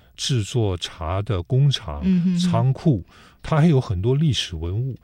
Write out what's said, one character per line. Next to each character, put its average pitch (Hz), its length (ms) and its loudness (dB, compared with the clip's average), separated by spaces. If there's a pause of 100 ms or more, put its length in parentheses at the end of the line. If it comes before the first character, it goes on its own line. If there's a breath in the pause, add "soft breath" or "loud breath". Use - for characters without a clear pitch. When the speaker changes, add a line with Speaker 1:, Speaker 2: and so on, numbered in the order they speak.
(160 soft breath)
Speaker 1:
制 120 280 -2
作 101 320 0
茶 87 460 -6
的 95 200 -4
工 135 280 2
厂、 76 340 -6
Speaker 2:
嗯 185 180 2
哼 185 100 2
哼。 175 60 0
Speaker 1:
仓 135 340 2
库， 127 320 0 (380 soft breath)
它 - 140 -2
还 151 100 6
有 143 140 6
很 90 200 -2
多 120 140 0
历 147 180 2
史 - 220 -4
文 85 240 -6
物。 127 260 -6